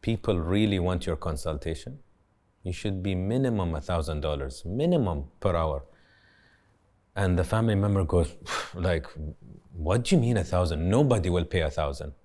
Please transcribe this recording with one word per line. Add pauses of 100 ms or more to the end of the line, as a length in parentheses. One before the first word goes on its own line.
People
really
want
your
consultation. (640)
You
should
be
minimum
a
thousand
dollars,
minimum (160)
per
hour." (1300)
And
the
family
member
goes, (260)
<sighs>
like, (680)
"What
do
you
mean
a
thousand?
Nobody
will
pay
a
thousand." (120)